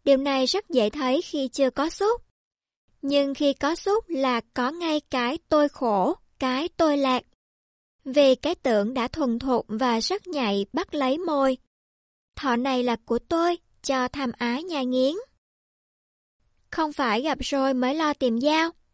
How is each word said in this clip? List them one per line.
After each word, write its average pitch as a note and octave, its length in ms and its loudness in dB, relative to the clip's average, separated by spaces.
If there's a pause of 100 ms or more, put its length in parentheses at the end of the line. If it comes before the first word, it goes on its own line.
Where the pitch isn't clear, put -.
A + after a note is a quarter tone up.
Điều C#4 120 6
này C4+ 300 0
rất G4 220 -2
dễ A#3 220 2
thấy C4+ 320 -2
khi C4+ 260 -4
chưa C4 220 0
có D4 200 -2
xúc. A4 300 0 (840)
Nhưng C#4 320 0
khi C#4+ 180 2
có D4 220 -2
xúc G#4 340 0
là C4 320 -2 (140)
có B3+ 160 -2
ngay D#4+ 300 -2
cái B3+ 380 -4 (100)
tôi D4 200 4
khổ, A3+ 460 0 (240)
cái C4+ 300 -2
tôi D4+ 280 2
lạc. C4 260 0 (840)
Vì C4+ 300 6
cái D#4 200 -2
tưởng A3 400 0
đã C4+ 140 -2
thuần B3 300 -2
thục B3+ 300 0
và A3+ 320 0
rất F#4+ 260 -4
nhạy G#3+ 460 -2
bắt E4 220 -4
lấy C#4 240 0
môi. C#4 380 2 (800)
Thọ B3+ 200 0
này B3+ 260 0
là A#3+ 140 0
của A#3 220 -2
tôi, E4+ 400 0 (240)
cho F4 260 -2
tham C4+ 300 -6
ái B3 240 -2
nhai D#4 240 -4
nghiến. B3+ 280 2 (1600)
Không D#4 220 -2
phải A#3+ 300 0
gặp D4+ 180 -2
rồi C4+ 340 0
mới B3+ 200 0
lo D#4 200 0
tìm A#3+ 260 0
dao, D#4+ 300 2 (240)